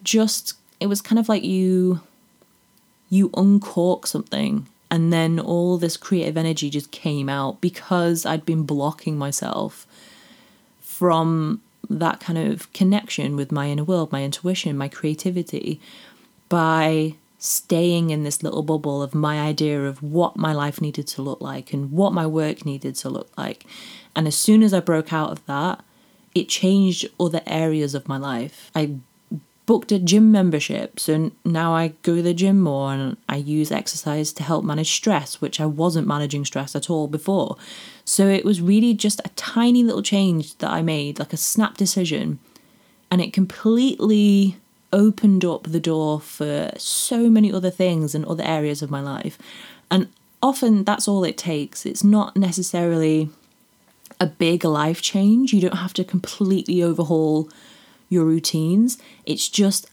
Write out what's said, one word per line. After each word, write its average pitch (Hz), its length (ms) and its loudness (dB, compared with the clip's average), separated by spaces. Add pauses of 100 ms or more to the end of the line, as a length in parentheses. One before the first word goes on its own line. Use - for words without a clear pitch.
just, - 500 0 (240)
it - 80 -4
was 202 140 -2
kind 226 180 0
of 226 100 0
like 214 140 2
you, 185 580 0 (1080)
you 190 240 4
uncork 196 720 2
something, - 640 -4 (200)
and 165 240 2
then 165 280 2
all 175 380 0
this 165 180 -2
creative 160 400 -2
energy 160 340 -2
just 143 220 -6
came 143 360 -4
out 139 320 -4
because 175 640 -2
I'd 160 220 -4
been 160 160 0
blocking 147 560 -4
myself - 640 -6 (960)
from 160 800 0 (300)
that 165 300 -2
kind 170 180 -6
of 151 340 -4
connection 185 600 0
with 143 160 -6
my 143 180 -4
inner 143 140 -4
world, 165 300 -2
my 139 100 -4
intuition, 151 540 -4
my 139 100 -6
creativity, 156 920 -6 (680)
by 160 680 2 (260)
staying 170 680 0
in 151 120 -2
this 147 220 -6
little 156 180 -4
bubble 147 400 -2
of 135 100 -8
my 151 280 0
idea 151 420 -2
of 139 220 -6
what 160 320 0
my 156 160 0
life 147 280 -2
needed 147 280 -6
to - 140 -10
look 135 180 -8
like 135 320 -10
and 139 180 -6
what 185 220 2
my 175 120 -2
work 156 400 -2
needed 135 300 -8
to - 160 -8
look - 260 -10
like. - 300 -10 (480)
And 156 140 0
as 147 80 -4
soon 214 260 6
as 208 100 4
I 190 60 2
broke 160 340 0
out 156 180 -2
of - 160 -14
that, 147 360 -4 (500)
it - 160 -2
changed 190 600 2 (100)
other 165 260 0
areas 156 520 -2
of 135 100 -8
my 135 100 -6
life. 135 600 -8
I 147 220 -2 (680)
booked 226 240 2
a 202 80 4
gym 202 320 6
membership, 160 720 2
so - 120 -2
n-, 156 200 0 (120)
now 165 300 2
I 165 140 2 (160)
go 170 100 2
to 170 80 0
the 175 100 2
gym 196 280 4
more 139 320 0
and 135 240 -4 (120)
I 131 60 -2
use 151 380 -2
exercise 151 640 -4
to 156 100 -8
help 156 200 0
manage 151 280 -2
stress, 151 480 -2
which - 200 -6
I 156 60 0
wasn't 160 400 0
managing 147 380 -2
stress 139 320 -8
at 143 120 -6
all 156 200 -2
before. 156 480 -2 (480)
So - 240 4
it 196 160 2
was 196 160 2
really 214 340 4
just 208 300 -2
a - 60 -10
tiny 240 520 2
little 220 200 2
change 185 560 0
that - 120 -4
I 160 120 0
made, 147 360 -2
like - 140 -6
a 160 40 -6
snap - 400 0
decision, 160 640 -2 (720)
and 180 100 4
it - 120 -2
completely 208 1300 2 (340)
opened 202 520 4
up 170 200 -4
the 160 160 -2
door 156 400 0
for 147 580 -6
so - 500 0
many 214 240 6
other 185 200 -2
things 165 420 0
and 156 100 -2
other 165 200 -6
areas 151 380 -2
of 143 80 -8
my 143 100 -6
life. 139 360 -8 (540)
And 190 180 2 (320)
often 226 440 2
that's 208 240 0
all 196 160 2
it 160 120 -2
takes. 151 480 -6
It's - 200 -6
not 208 320 4
necessarily 170 920 0 (920)
a 180 60 2
big 165 380 0
life 156 380 0
change. 220 500 4
You 202 80 6
don't 180 180 0
have 180 160 -6
to 185 100 -2
completely 185 800 -2
overhaul 160 640 0 (580)
your 175 160 2
routines. 165 720 2 (300)
It's 151 220 -4
just - 440 0